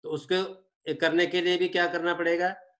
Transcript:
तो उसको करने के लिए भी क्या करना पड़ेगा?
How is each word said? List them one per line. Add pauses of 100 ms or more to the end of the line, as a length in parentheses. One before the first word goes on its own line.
तो
उसको (520)
करने
के
लिए
भी
क्या
करना
पड़ेगा? (260)